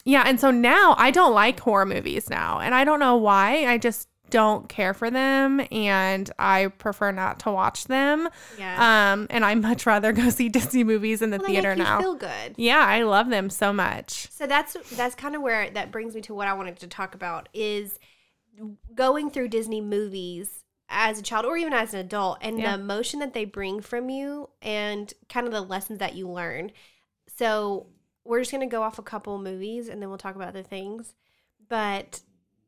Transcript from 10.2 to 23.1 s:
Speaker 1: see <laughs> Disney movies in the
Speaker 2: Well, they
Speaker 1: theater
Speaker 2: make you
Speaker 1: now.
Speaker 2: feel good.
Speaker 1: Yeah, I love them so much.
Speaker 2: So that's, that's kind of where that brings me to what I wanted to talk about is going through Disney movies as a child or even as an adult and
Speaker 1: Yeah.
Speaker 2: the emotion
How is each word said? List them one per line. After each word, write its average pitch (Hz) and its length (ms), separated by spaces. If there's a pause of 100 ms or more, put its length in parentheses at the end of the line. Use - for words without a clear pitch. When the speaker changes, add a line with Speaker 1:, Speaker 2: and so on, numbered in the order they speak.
Speaker 1:
see 240 180
<laughs> 214 80
Disney 247 260
movies 220 380
in 220 80
the 202 80
Speaker 2:
Well, - 80
they - 80
Speaker 1:
theater 381 160
Speaker 2:
make - 80
you - 60
Speaker 1:
now. - 160
Speaker 2:
feel 370 160
good. 117 420
Speaker 1:
Yeah, 233 260
I 220 200
love 220 260
them 196 220
so 202 200
much. - 600
Speaker 2:
So 294 160
that's, 285 280 (200)
that's 247 180
kind 285 220
of 294 80
where 226 260
that 196 220
brings 220 240
me 220 60
to 220 120
what 202 140
I 196 60
wanted 185 260
to 180 80
talk 156 260
about 175 400
is 208 460 (960)
going 277 380
through 254 160
Disney 220 340
movies 196 840 (260)
as 214 300
a 202 40
child 220 220
or 320 120
even 320 160
as 220 200
an 196 60
adult 190 420
and 226 180
Speaker 1:
Yeah. 214 160
Speaker 2:
the 196 80
emotion 214 360